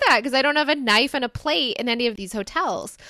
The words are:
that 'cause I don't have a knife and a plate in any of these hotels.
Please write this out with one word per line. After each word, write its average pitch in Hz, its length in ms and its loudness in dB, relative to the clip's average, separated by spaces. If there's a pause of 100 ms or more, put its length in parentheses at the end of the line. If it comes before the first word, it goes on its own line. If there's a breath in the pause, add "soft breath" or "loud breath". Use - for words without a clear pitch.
that 233 140 4
'cause 254 120 -2
I 262 80 4
don't 294 140 2
have 302 120 2
a 302 60 2
knife 269 400 2
and 262 100 -2
a 240 60 -2
plate 302 480 -2
in 240 100 -2
any 240 200 0
of 214 80 -6
these 190 180 -10
hotels. 226 640 -4 (120)